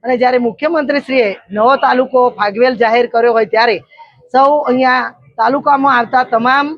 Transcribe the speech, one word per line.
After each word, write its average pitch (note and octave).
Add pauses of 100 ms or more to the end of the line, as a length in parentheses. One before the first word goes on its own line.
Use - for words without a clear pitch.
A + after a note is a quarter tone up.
અને B3+
જ્યારે B3
મુખ્યમંત્રીશ્રીએ C4+ (220)
નવો A3+
તાલુકો B3+ (100)
ફાગવેલ A3
જાહેર A#3
કર્યો A#3
હોય A3
ત્યારે A3 (580)
સૌ C4+
અહીંયા B3+ (220)
તાલુકામાં C#4
આવતા B3
તમામ B3+ (120)